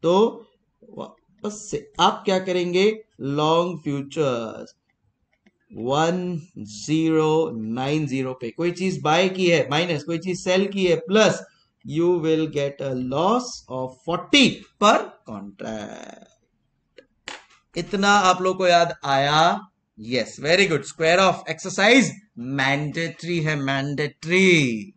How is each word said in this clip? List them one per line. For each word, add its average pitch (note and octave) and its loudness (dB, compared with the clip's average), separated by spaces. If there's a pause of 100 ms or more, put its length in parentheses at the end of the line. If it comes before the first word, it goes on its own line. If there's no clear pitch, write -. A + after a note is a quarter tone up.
तो E3 2 (840)
वापस - -14
से D#3 -6 (220)
आप G#3 2
क्या F#3+ 2
करेंगे, F3+ 0 (360)
लॉन्ग D#3 0
फ्यूचर्स C3+ -4 (960)
वन E3 -2 (200)
ज़ीरो D#3 0
नाइन C3 -4
ज़ीरो C3 -4
पे A#2 -8
कोई F3 -4
चीज F3 -4
बाय E3+ 4
की F#3 0
है, D#3+ 4
माइनस D#3 0
कोई E3+ -6
चीज F3+ -6
सेल E3+ 2
की F#3+ -2
है, E3+ 4 (120)
प्लस G3+ 4 (440)
you D#3 0 (120)
will D#3+ 2
get C#3 -6
a C#3 -6 (200)
loss G3 0 (240)
of C3 -8 (140)
forty F3 2 (300)
per G#3+ 4 (280)
contract। G#2 -14 (1500)
इतना G3 0 (200)
आप F#3 4
लोग F#3 0
को F#3 2
याद E3+ 4 (120)
आया? C#3+ 2 (600)
यस, A2+ -4
very F3 4
good। D#3 0
Square E3 2
of F#3 2
exercise G3 2 (460)
मैंडेटरी D#3 -2
है, D#3 -2
मैंडेटरी। C#3+ 0